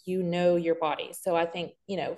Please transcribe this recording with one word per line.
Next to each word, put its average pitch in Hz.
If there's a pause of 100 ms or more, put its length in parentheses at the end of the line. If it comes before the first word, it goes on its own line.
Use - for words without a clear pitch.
You 185
know 175
your 165
body. 156
So 180
I 170
think, 170 (160)
you 196
know, 156